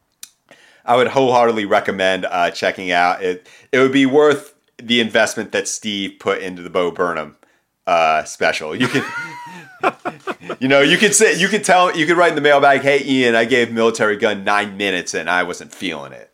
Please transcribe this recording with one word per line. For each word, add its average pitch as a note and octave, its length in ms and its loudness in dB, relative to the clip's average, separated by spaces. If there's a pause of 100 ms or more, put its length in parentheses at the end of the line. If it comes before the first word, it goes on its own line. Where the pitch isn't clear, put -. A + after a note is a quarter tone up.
(840)
I A#2+ 100 2
would B2 120 2
wholeheartedly A#2+ 580 2
recommend, F#2+ 600 0
uh, F2 260 0
checking F#2 400 -4
out. F2 320 2
It, F2+ 240 -6 (240)
it B2+ 80 2
would C3 120 4
be C3+ 140 2
worth C#3+ 500 2 (220)
the A#2+ 220 0
investment A2 520 0
that G2+ 160 -2
Steve G2+ 520 -8
put G2 220 -2
into F2+ 220 -10
the F2 80 -14
Bo F2+ 180 0
Burnham, D#2+ 480 -6 (480)
uh, D#2+ 380 2
special. D#2+ 520 -4
You A#2+ 120 -2
can, B2 160 -2 (800)
<laughs> - 760 -10
you B2+ 80 -4
know, C#3 140 4
you D#3+ 160 2
could G#3 160 2
say, G3+ 240 2
you F#3 100 0
could G3+ 160 -2
tell, F3+ 320 2
you E3 100 -2
could E3+ 120 0
write F3 120 4
in D#3+ 60 -4
the C#3+ 60 -4
mailbag, C#3 400 4
"Hey, C#3 220 2
Ian, C3 320 2
I A#2 100 4
gave A#2+ 260 0
Military A2+ 460 0
Gun G2+ 260 -2
nine G#2 320 -2
minutes F#2+ 380 -4
and E2+ 160 -6
I F2+ 140 0
wasn't E2+ 300 -10
feeling D2 400 -10
it." A1+ 200 -20